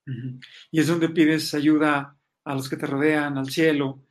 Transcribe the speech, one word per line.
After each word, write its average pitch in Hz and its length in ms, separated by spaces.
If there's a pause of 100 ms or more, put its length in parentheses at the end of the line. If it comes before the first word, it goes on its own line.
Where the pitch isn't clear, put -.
Ujú. 127 340 (320)
Y 160 80
es 147 60
donde 165 240
pides 160 440
ayuda 147 640 (280)
a 143 100
los 135 140
que 160 80
te 156 100
rodean, 143 520
al 135 120
cielo, 143 600